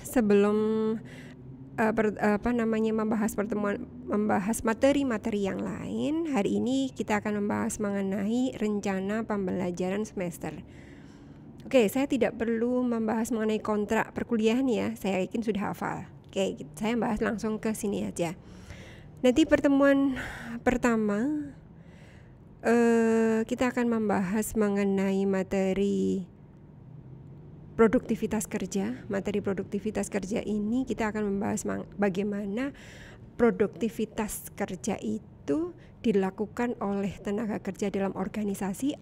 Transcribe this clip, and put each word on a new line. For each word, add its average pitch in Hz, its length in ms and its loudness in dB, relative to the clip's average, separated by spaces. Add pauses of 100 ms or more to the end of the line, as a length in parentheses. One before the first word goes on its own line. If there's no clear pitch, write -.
sebelum, 208 500 6 (1200)
eh, 226 160 2
per-, 220 300 0
apa 208 340 2
namanya, 220 400 2
membahas 220 400 0
pertemuan, 202 480 0 (240)
membahas 208 560 0
materi-materi 226 800 2
yang 190 160 -2
lain, 254 720 -4
hari 202 320 2
ini 262 320 2
kita 208 240 0
akan 208 240 -2
membahas 208 400 -2
mengenai 202 720 0
rencana 208 720 -2
pembelajaran 185 800 -2
semester. 175 560 -6 (1040)
Oke, 254 240 6
saya 269 160 2
tidak 233 320 2
perlu 240 480 0
membahas 226 480 0
mengenai 214 240 0
kontrak 214 560 0
perkuliahan, 226 560 2
ya, 208 240 0
saya 196 240 0
yakin 190 240 -2
sudah 196 320 -2
hafal. - 320 -6 (240)
Oke, 185 240 0 (240)
saya 226 160 0
bahas 208 240 0
langsung 214 400 -2
ke 220 160 -2
sini 202 320 -2
aja. 170 320 -4 (800)
Nanti 254 240 6
pertemuan 277 720 4 (480)
pertama, 247 880 2 (1120)
eh, 226 800 6
kita 247 320 0
akan 240 160 2
membahas 214 640 2
mengenai 196 720 4
materi 190 960 2 (1500)
produktivitas 220 720 4
kerja. 202 580 -4
Materi 196 380 -2
produktivitas 202 640 -4
kerja 190 340 -4
ini 214 460 0
kita 214 260 -2
akan 208 220 -2
membahas 202 260 -2
mang-, 190 240 -4 (140)
bagaimana 208 760 -2 (640)
produktivitas 208 1200 0
kerja 196 400 -4
itu 285 800 -4 (240)
dilakukan 202 800 0
oleh 202 400 -2
tenaga 208 400 -4
kerja 196 320 -4
dalam 196 240 -2
organisasi 202 840 -4